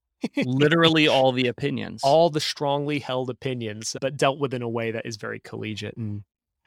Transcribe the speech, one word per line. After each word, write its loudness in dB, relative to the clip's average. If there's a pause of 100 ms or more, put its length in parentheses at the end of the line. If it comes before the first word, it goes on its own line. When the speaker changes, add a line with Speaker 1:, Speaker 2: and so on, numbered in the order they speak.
(220)
Speaker 1:
<laughs> -4
Speaker 2:
Literally 4
all 6
the 0
opinions. -4
Speaker 1:
All 6
the -2
strongly -2
held -4
opinions, -6
but -4
dealt 2
with -2
in -4
a -4
way -2
that -6
is -8
very -10
collegiate -8
and, -6 (440)